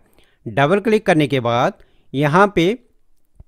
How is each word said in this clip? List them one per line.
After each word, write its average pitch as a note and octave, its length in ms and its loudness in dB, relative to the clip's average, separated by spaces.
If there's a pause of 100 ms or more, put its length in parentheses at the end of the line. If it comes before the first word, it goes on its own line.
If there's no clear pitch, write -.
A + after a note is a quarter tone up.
(460)
डबल C#3+ 340 0
क्लिक G#3+ 260 -2
करने D#3 220 2
के C3+ 140 -2
बाद A#2+ 420 -2 (300)
यहाँ D#3 420 2
पे F3 180 0 (720)